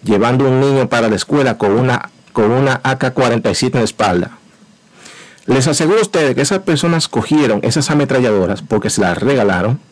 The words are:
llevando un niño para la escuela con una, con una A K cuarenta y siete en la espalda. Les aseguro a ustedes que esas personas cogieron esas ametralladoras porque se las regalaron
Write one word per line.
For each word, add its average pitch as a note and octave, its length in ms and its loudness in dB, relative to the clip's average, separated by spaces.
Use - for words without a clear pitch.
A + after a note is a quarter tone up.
llevando A#2 400 2
un C3 160 2
niño C3+ 280 2
para A#2 200 0
la G#2+ 80 0
escuela C3 420 0
con G2+ 140 0
una, B2 380 0
con A2 200 2
una C3 320 0
A C3+ 120 -2
K C3 160 -2
cuarenta A#2 380 0
y F#2+ 60 -2
siete B2+ 220 -2
en A#2 40 2
la A2 40 0
espalda. F2+ 440 -2
Les C3 200 2
aseguro D#3+ 320 0
a A3+ 40 2
ustedes D3+ 340 0
que C3+ 60 0
esas F#3+ 180 0
personas E3 480 0
cogieron C#3 560 0
esas C#3+ 260 -2
ametralladoras B2 720 0
porque F2 280 -2
se G#2 100 -2
las F2+ 180 0
regalaron G#2+ 640 0